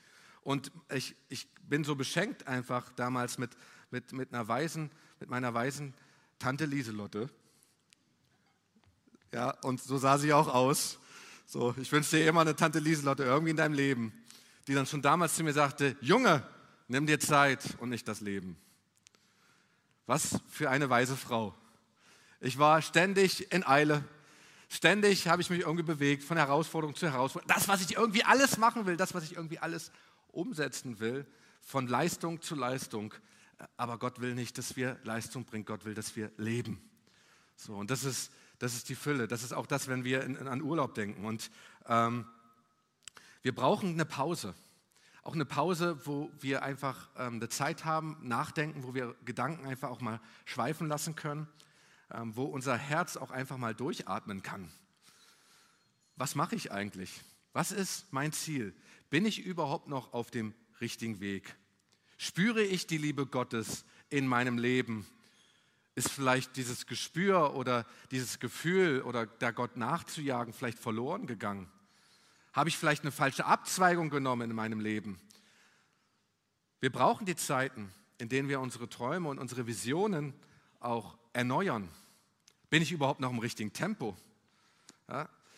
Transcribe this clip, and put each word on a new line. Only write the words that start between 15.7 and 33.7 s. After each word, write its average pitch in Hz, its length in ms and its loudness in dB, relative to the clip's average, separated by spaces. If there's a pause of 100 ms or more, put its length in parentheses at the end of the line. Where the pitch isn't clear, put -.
„Junge, 175 440 6 (440)
nimm 139 180 0
dir 151 140 4
Zeit 139 580 4
und 120 120 -6
nicht 113 180 -6
das 107 120 -4
Leben.“ 95 360 -6 (1500)
Was - 420 2
für 147 220 0
eine 135 200 4
weise 127 260 6
Frau. 113 380 -2 (840)
Ich 127 180 -2
war 151 240 8
ständig 190 680 4
in 175 120 2
Eile. 147 380 6 (680)
Ständig 196 600 6
habe 175 140 6
ich - 80 -2
mich 175 100 0
irgendwie 170 240 0
bewegt, 143 400 2
von 170 120 -2
Herausforderung 151 600 2
zu 175 120 0
Herausforderung. 135 460 2
Das, 180 140 2
was 196 140 4
ich 185 140 -4
irgendwie 220 280 4
alles 262 320 6
machen 226 300 4
will, 175 100 0
das, 185 180 0
was 175 80 -4
ich 170 140 -10
irgendwie 165 240 -8
alles 165 320 -6 (400)
umsetzen 147 640 -4
will, 123 260 -2 (360)
von 131 260 -2
Leistung 165 560 0
zu - 140 -6
Leistung. 123 580 -4 (600)